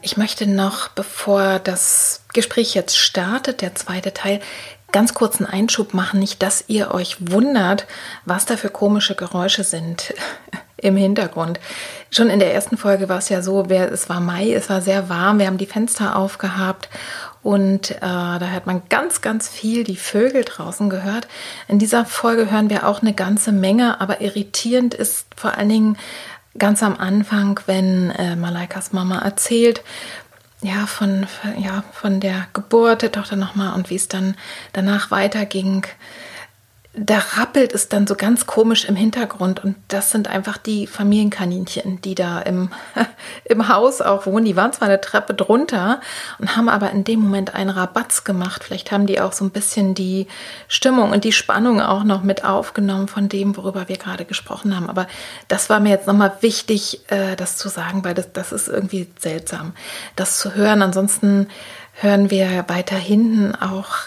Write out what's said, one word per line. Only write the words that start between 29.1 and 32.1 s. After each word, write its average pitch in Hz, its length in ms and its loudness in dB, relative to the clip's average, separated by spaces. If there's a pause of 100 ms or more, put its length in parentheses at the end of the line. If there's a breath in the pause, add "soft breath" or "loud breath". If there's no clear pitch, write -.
erzählt, 233 640 2 (760 loud breath)
ja, 202 260 -2
von, 196 400 0 (320)
ja, 190 240 -4 (100)
von 196 280 0